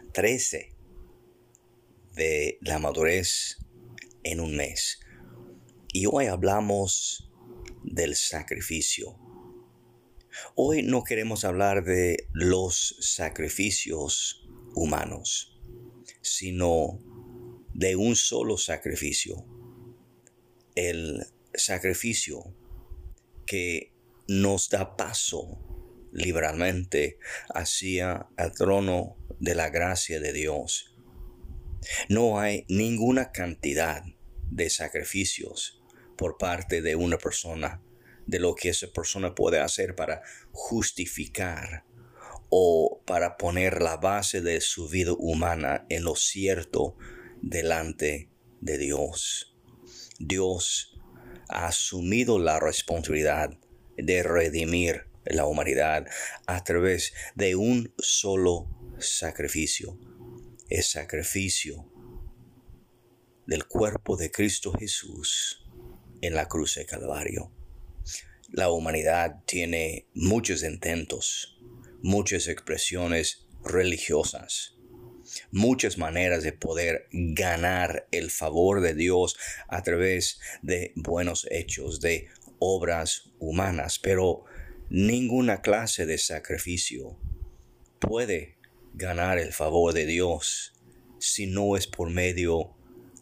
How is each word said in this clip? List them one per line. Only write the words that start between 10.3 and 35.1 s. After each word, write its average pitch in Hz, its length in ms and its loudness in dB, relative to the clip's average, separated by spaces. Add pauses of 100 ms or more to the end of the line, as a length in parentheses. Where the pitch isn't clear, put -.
Hoy 147 260 4
no 123 220 2
queremos 110 420 -2
hablar 98 380 2
de 90 500 2
los 90 680 2
sacrificios - 1500 -2 (240)
humanos, 78 880 -2 (600)
sino 90 760 2 (760)
de 92 200 2
un 113 200 4
solo 117 420 2
sacrificio. - 880 -2 (1300)
El 82 500 -2 (300)
sacrificio 92 1000 -2 (920)
que 87 480 -2 (360)
nos 98 380 4
da 95 300 0
paso - 600 -4 (540)
liberalmente 85 1040 0 (380)
hacia 90 720 -2 (100)
el 85 140 0
trono 92 640 2 (240)
de 85 160 0
la 80 140 2
gracia 85 500 0
de 73 140 -4
Dios. 73 600 -4 (1160)
No 110 280 4
hay 104 300 0
ninguna 117 640 2
cantidad 78 720 -2 (480)
de 85 180 0
sacrificios - 1120 -4 (360)